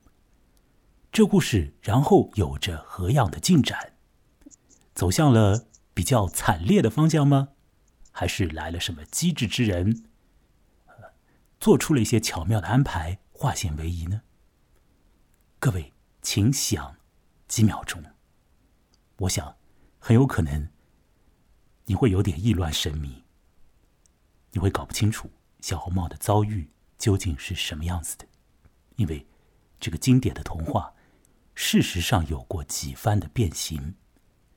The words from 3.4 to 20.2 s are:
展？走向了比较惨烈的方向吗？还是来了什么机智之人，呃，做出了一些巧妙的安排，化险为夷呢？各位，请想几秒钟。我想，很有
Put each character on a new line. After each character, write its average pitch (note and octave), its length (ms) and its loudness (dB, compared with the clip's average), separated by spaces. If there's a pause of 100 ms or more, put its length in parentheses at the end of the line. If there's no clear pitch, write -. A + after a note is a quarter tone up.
展？ - 300 -8 (1000)
走 F2+ 160 0
向 D3 220 4
了 A2 360 4 (260)
比 F2+ 100 -2
较 G#2+ 240 2
惨 F2 340 -2
烈 F3+ 200 4
的 A#2 80 2
方 D#3 200 2
向 D3+ 160 2
吗？ C#3 240 4 (600)
还 - 160 -4
是 F2+ 200 -2
来 D#2 220 -10
了 E2+ 120 -8
什 - 120 -6
么 D2+ 120 -14
机 - 260 -2
智 B2 160 -2
之 B2 160 -2
人， G2+ 400 0 (840)
呃， - 260 -20 (440)
做 G3 200 6
出 - 160 -2
了 C3+ 80 4
一 - 20 2
些 G#2+ 160 2
巧 - 240 -4
妙 G#2+ 160 0
的 - 80 -6
安 B2+ 160 4
排， F2 360 -4 (120)
化 - 240 -4
险 - 220 -6
为 D#2+ 120 -6
夷 E2+ 180 -6
呢？ G2+ 160 -6 (1300)
各 C3 140 0
位， F2+ 220 -8 (280)
请 G#2 300 2
想 - 460 -4 (500)
几 - 160 2
秒 G2 220 2
钟。 - 180 -10 (1160)
我 F2+ 100 0
想， - 260 -6 (440)
很 - 140 2
有 C3 140 6